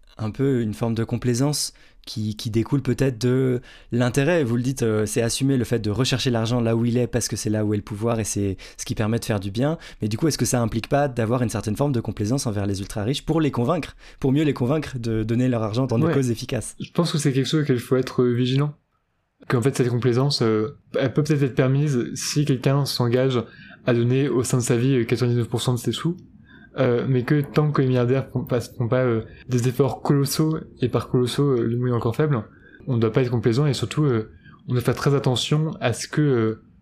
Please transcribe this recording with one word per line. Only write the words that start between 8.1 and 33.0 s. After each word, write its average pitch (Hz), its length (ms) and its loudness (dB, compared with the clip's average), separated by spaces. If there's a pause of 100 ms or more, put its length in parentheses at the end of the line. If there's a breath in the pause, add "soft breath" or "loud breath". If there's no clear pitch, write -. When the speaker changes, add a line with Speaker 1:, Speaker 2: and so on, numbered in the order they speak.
Speaker 1:
et 110 40 -2
c'est 101 340 -2 (200 loud breath)
ce - 80 -12
qui 110 100 -6
permet 113 240 0
de - 60 -8
faire 107 140 -2
du 98 120 -6
bien. 139 260 0 (240 loud breath)
Mais 110 60 -2
du 107 100 -4
coup, 165 100 0
est-ce 143 100 0
que 127 80 0
ça 123 160 0
implique 113 280 -2
pas 143 180 2
d'avoir 120 360 -2
une 113 60 0
certaine 104 260 -4
forme 143 160 0
de 120 80 0
complaisance 107 480 -2
envers 101 180 -2
les 98 140 -2
ultra 101 240 -6
riches 131 220 -4
pour 160 160 0
les 147 100 2
convaincre, 135 440 -2 (240 loud breath)
pour 135 120 2
mieux 147 120 2
les 143 100 2
convaincre 135 440 -2
de 113 260 -2
donner 120 260 0
leur 117 120 0
argent 110 240 -2
dans 117 140 0
des 156 60 2
Speaker 2:
Ouais. 165 80 2
Speaker 1:
causes 131 180 0
efficaces ? 113 480 -6
Speaker 2:
Je - 120 -12
pense 170 200 0
que 165 80 -2
c'est 139 140 0
quelque 131 140 0
chose 156 160 0
auquel 147 120 2
il 120 60 -2
faut 131 160 0
être, 127 260 0
euh, 123 100 2
vigilant. 131 400 0 (760)
Qu'en 123 120 2
fait, 135 140 2
cette 127 140 2
complaisance, 123 520 2
euh, 110 380 0 (200)
elle 113 140 0
peut 156 80 2
peut-être 147 220 2
être 123 120 0
permise 135 600 2
si - 300 -2
quelqu'un 139 400 2
s'engage 123 580 2 (420 loud breath)
à 127 80 4
donner 127 360 2
au 123 140 2
sein 131 140 0
de 123 60 0
sa 123 140 2
vie, 131 180 2
euh, 120 80 2
quatre-vingt-dix-neuf 120 440 0
pour 117 140 -4
cent 127 140 0
de 117 40 -4
ses - 120 -2
sous. 170 260 -4 (640 loud breath)
Euh, 120 300 2
mais 127 140 2
que 147 180 2
tant 151 300 0
que 147 100 2
les 131 60 2
milliardaires 127 440 2
font 123 120 -4
pas, 123 180 -2
font - 260 -6
pas, 127 160 2
euh, 117 200 0 (260 loud breath)
des 123 180 0
efforts 127 360 0
colossaux, 156 560 2 (200)
et 123 100 0
par 113 200 -2
colossaux, 127 480 2
euh, 117 80 0
le 113 100 0
mot 123 120 -2
est 123 40 0
encore 117 240 0
faible, 147 280 0 (420 loud breath)
on 135 120 0
ne 110 40 2